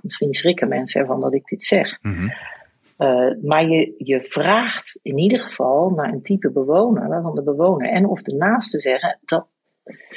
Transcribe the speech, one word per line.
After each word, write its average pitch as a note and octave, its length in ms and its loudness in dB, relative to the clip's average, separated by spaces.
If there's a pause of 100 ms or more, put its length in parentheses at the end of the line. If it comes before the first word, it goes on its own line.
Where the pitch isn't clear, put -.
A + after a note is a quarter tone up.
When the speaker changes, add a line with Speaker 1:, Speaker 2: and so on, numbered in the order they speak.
Speaker 1:
misschien D3 320 -2
schrikken F3 340 2
mensen C3+ 320 -2
ervan C3 200 0
dat C3 140 0
ik C3+ 120 -2
dit - 180 -8
zeg. - 380 2
Speaker 2:
Mhm. F#2+ 260 -2 (680)
Speaker 1:
Eh, B2+ 340 4 (120)
maar D#3 260 2
je, D#3+ 300 2
je C3 240 -2
vraagt G3+ 800 -2
in C#3 160 -4
ieder G#3 220 2
geval C#3+ 500 0
naar D3 220 -2
een C3+ 100 -6
type G3 280 0
bewoner, C#3+ 580 2
waarvan E3 260 -4
de D3 80 -4
bewoner D3 480 2
en F#3+ 160 4
of - 160 -2
de C3+ 120 -6
naasten F#3+ 460 0
zeggen: C3+ 440 0
"Dat, - 220 0 (680)